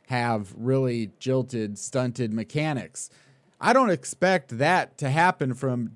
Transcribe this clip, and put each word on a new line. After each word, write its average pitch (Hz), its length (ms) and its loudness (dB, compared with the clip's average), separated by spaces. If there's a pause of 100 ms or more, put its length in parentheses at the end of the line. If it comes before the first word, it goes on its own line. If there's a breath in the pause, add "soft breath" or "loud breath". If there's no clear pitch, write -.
have 117 480 -2
really 120 640 0
jilted, 127 600 -2
stunted 123 540 -4
mechanics. 120 800 -6 (500 soft breath)
I 214 120 4
don't 254 180 4
expect 180 680 0
that 156 400 2
to 139 120 -2
happen 160 440 2
from 123 420 -2